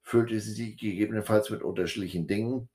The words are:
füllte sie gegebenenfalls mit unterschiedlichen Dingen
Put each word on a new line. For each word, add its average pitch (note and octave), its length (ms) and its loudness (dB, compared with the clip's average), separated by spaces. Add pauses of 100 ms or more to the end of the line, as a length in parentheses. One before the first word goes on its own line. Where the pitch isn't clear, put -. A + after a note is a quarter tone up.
füllte A2+ 400 2
sie A2 340 -8
gegebenenfalls G#2+ 760 2
mit G#2+ 120 -4
unterschiedlichen F2+ 640 -2
Dingen A#2 480 -2